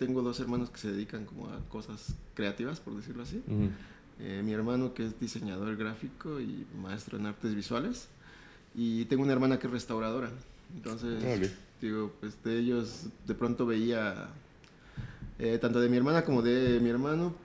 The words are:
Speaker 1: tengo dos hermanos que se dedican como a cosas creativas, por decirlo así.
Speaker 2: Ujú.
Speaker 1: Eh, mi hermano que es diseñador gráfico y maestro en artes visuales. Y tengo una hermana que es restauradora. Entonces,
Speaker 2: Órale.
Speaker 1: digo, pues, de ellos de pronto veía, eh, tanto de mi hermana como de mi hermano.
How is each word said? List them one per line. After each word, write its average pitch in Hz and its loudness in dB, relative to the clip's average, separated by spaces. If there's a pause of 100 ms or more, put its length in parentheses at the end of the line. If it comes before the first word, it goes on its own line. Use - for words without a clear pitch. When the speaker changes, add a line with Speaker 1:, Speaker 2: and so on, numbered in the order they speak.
Speaker 1:
tengo 127 2
dos 120 0
hermanos 120 -2
que - -16
se 107 -4
dedican 107 -4
como 107 -12
a 107 -10
cosas - -8 (180)
creativas, 117 -2
por 110 -8
decirlo 117 -8
así. 180 -6
Speaker 2:
Ujú. 104 2 (480)
Speaker 1:
Eh, 98 -6
mi 107 -2
hermano 123 0
que 113 -4
es 110 -8
diseñador 107 -4
gráfico 127 -6
y 104 -6 (160)
maestro 104 -6
en 104 -2
artes 107 -2
visuales. 123 -2 (680)
Y 117 0
tengo 135 4
una 139 4
hermana 131 6
que 127 -4
es 120 -2
restauradora. 113 -2 (460)
Entonces, 113 -4
Speaker 2:
Órale. 101 2 (300)
Speaker 1:
digo, 107 -2
pues, 107 -8
de 113 2
ellos 120 0 (200)
de 113 0
pronto 120 2
veía, 110 2 (1120)
eh, 117 2
tanto 120 4
de 120 8
mi 123 6
hermana 156 6
como 131 4
de 123 6
mi 120 6
hermano. 156 2 (100)